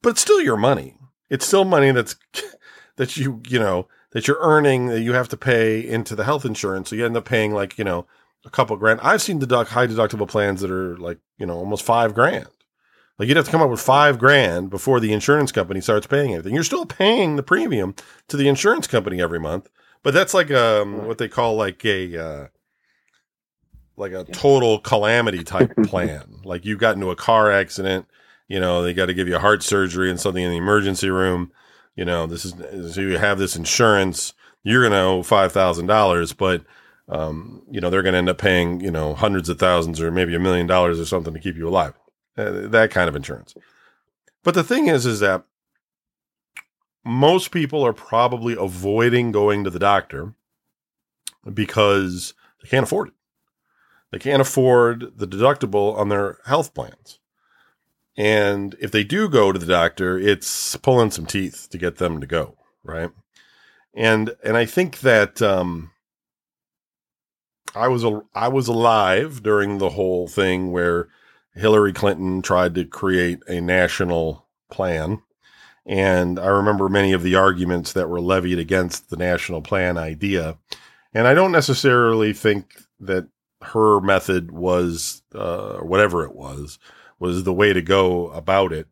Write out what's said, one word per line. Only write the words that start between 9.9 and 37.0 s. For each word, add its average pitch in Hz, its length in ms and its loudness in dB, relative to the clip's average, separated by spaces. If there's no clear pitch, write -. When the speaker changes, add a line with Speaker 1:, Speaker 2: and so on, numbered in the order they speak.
Speaker 1:
plans 101 340 -2
that 95 100 -4
are, 92 260 -6
like, 85 220 -10
you - 80 -8
know, 87 100 -6
almost 98 300 -8
five 117 280 2
grand. 120 340 0
Like, 104 100 -2
you'd 143 100 4
have 156 80 2
to - 60 -6
come 165 100 2
up 147 80 4
with 113 100 -2
five 139 400 4
grand 110 500 4
before 120 300 0
the 107 140 0
insurance 143 380 2
company 95 280 -2
starts 104 280 0
paying 139 260 0
anything. 87 200 -6
You're 160 100 0
still 339 220 -4
paying 196 500 0
the 143 80 -4
premium 139 520 0
to 147 100 -6
the 139 100 2
insurance 202 400 2
company 95 340 -2
every 85 180 -2
month, 80 300 -6
but 139 100 2
that's 180 200 2
like, 165 180 2
um, 107 460 2
Speaker 2:
Right. 107 100 -10
Speaker 1:
what 113 120 -8
they 117 80 -2
call, 117 280 0
like, 104 300 -4
a, 92 320 -2
uh, 76 300 -10
like, 98 160 -10
a 92 160 -10
Speaker 2:
Yeah. 90 60 -16
Speaker 1:
total 120 460 4
calamity 107 640 0
type 92 320 0
Speaker 2:
<laughs> 113 100 2
Speaker 1:
plan. 87 580 -6
Like, 90 220 -10
you 107 100 -6
got 110 200 2
into 95 160 -4
a 87 40 -4
car 110 360 2
accident, 95 560 -2
you 98 120 -6
know, 87 220 0
they 87 120 -2
gotta 92 200 -2
give 90 140 -2
you 87 80 -2
a 80 40 0
heart 104 240 2
surgery 92 460 -2
and 90 100 -4
something 92 240 -2
in 90 80 -2
the 85 60 -4
emergency 98 520 0
room. 92 420 -2
You 92 100 -8
know, 85 200 -2
this 85 200 -10
is, 87 500 -14
so 95 60 -6
you 95 160 -2
have 101 200 0
this 95 180 -4
insurance, 95 800 0
you're 120 180 2
gonna 107 160 4
owe 92 260 2
five 98 280 4
thousand 87 340 0
dollars, 92 480 2
but, 92 300 -2